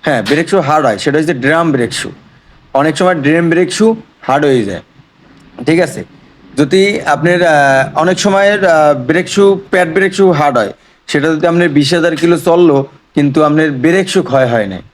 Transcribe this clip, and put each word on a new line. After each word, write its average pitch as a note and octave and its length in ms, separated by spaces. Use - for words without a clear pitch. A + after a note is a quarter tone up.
হ্যাঁ, C3+ 200
ব্রেক C#3+ 260
শু F#3+ 120
হার্ড D3+ 260
হয়, G#2 120
সেটা C#3+ 200
হচ্ছে D#3+ 160
ড্রাম D#3 380
ব্রেক A#2+ 200
শু। - 180
অনেক D3 220
সময় F#3 180
ড্রাম D#3+ 360
ব্রেক F3 220
শু A3 240
হার্ড C#3+ 240
হয়ে C3 200
যায়, F#2 180
ঠিক E3 140
আছে? C3 240
যদি F#3+ 440
আপনার, E3 420
আহ, C#3 560
অনেক F3 220
সময়ের, G3+ 440
আহ, D#3 300
ব্রেক D#3 340
শু, G3 320
প্যাড F3 240
ব্রেক F#3+ 200
শু F#3+ 160
হার্ড D3 280
হয়, G#2 140
সেটা D3 220
যদি D#3+ 180
আপনার E3+ 220
বিশ D3 260
হাজার E3 220
কিলো E3 220
চললো, D#3+ 480
কিন্তু C#3+ 280
আপনার D3+ 280
ব্রেক E3+ 380
শু F#3+ 140
ক্ষয় C3 240
হয় A#2 200
নাই F#2 160